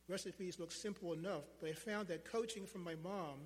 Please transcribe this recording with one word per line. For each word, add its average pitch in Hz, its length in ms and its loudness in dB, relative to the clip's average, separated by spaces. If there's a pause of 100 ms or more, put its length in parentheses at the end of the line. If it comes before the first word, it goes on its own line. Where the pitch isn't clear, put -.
Recipes 185 500 0
looked 170 140 -2
simple 190 400 0
enough, 165 300 2 (180)
but 160 80 2
I - 20 2
found 208 380 2
that 160 160 0
coaching 226 400 2
from 180 180 -4
my 165 180 0
mom, 170 340 0 (100)